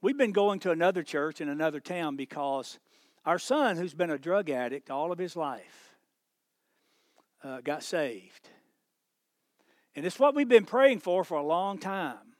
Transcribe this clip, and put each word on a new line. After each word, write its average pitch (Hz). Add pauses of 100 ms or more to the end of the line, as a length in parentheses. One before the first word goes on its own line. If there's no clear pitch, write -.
We've 277
been 247
going 202
to 185
another 170
church 156
in 151
another 147
town 170
because 139 (460)
our 170
son, 254
who's 165
been 170
a 151
drug 170
addict 127
all 151
of 175
his 175
life, 143 (1500)
uh, 131
got 143
saved. 120 (1500)
And 147
it's 180
what 277
we've 285
been 226
praying 254
for 180
for 175
a 147
long 180
time. 185 (120)